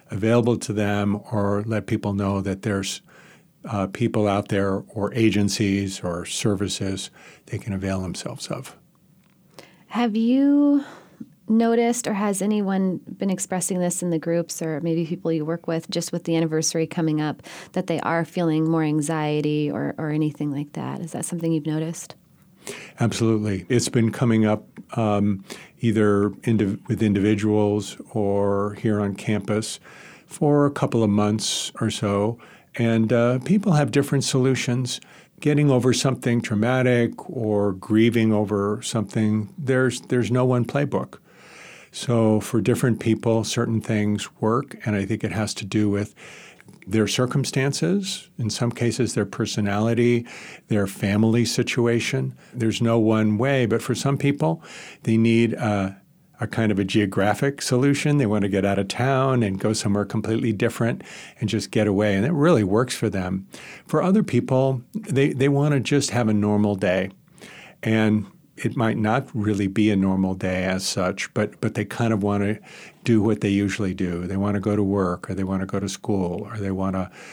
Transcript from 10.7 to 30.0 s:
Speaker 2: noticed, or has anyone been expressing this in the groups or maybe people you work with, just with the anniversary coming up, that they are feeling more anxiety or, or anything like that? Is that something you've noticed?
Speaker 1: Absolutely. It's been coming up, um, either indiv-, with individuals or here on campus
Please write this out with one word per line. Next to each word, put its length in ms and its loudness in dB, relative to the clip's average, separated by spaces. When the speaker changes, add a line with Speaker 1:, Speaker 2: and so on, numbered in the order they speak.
Speaker 2:
noticed, 640 2
or 60 -2
has 260 0
anyone 560 0
been 100 -2
expressing 520 -2
this 220 -2
in 60 -2
the 100 0
groups 440 -2
or 180 -4
maybe 240 0
people 260 -4
you 140 0
work 220 -6
with, 240 -4
just 200 -4
with 140 -6
the 100 0
anniversary 520 0
coming 340 0
up, 220 -4
that 140 -2
they 140 -2
are 240 0
feeling 460 0
more 120 2
anxiety 880 0
or, 280 -4
or 100 -4
anything 420 -2
like 220 -8
that? 300 -8
Is 100 -12
that 140 -8
something 260 -2
you've 140 -2
noticed? 480 -6
Speaker 1:
Absolutely. 720 0
It's 200 2
been 220 2
coming 340 2
up, 200 2
um, 460 0
either 520 2
indiv-, 580 0
with 120 -2
individuals 960 2
or 720 0
here 200 0
on 140 -2
campus 640 -4